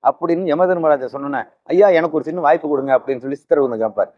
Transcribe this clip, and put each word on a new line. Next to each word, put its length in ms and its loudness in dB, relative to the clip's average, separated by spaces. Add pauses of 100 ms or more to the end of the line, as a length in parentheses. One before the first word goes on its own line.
அப்படின்னு 400 0
யம 220 2
தர்மராஜா 400 0
சொன்னோன்னே, 420 -8 (140)
"ஐயா, 260 4
எனக்கு 260 2
ஒரு 100 -2
சின்ன 160 -6
வாய்ப்பு 280 2
கொடுங்க" 300 0
அப்படின்னு 220 -4
சொல்லி 160 -8
சித்திரகுப்தன் 420 0
கேட்பார். 400 -2